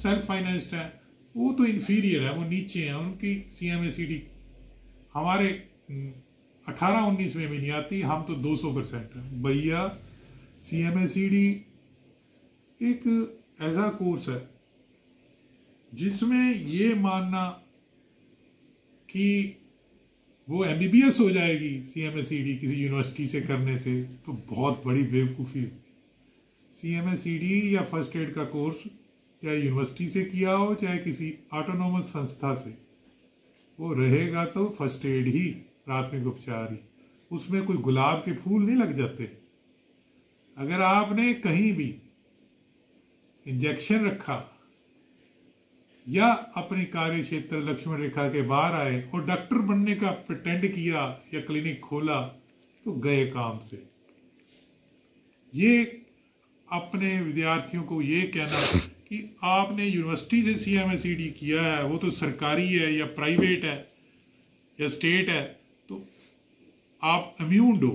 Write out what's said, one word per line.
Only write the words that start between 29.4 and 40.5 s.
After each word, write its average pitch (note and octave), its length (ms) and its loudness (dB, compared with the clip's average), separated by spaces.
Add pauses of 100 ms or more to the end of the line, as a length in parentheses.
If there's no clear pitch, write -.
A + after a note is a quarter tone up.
चाहे D3+ 160 -2
university C#3 520 0
से F#3+ 140 0
किया F#3+ 280 0
हो, G3+ 240 4
चाहे F3+ 220 -2
किसी D#3 360 -4 (200)
autonomous F3+ 520 0
संस्था C#3 500 -4
से, - 140 -10 (1120)
वो D#3+ 140 -4
रहेगा D#3+ 520 4
तो F#3+ 200 0 (140)
first C3+ 260 -4
aid C3 220 0
ही, D#3 180 2 (400)
प्राथमिक C3 420 -4
उपचार A2+ 440 -6
ही, A2 60 -8 (540)
उसमें F3+ 340 -2
कोई F#3 120 0
गुलाब C3+ 480 2
के E3+ 80 -4
फूल G3+ 300 0
नहीं A#3 120 2
लग F#3 220 2
जाते। A#2+ 320 -4 (1300)